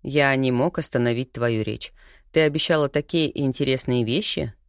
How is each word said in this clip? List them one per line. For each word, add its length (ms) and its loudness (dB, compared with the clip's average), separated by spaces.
«Я 320 2
не 160 2
мог 280 0
остановить 540 -2
твою 300 -2
речь. 300 -8
Ты 60 4
обещала 480 2
такие 520 -2
интересные 640 0
вещи?» 520 -2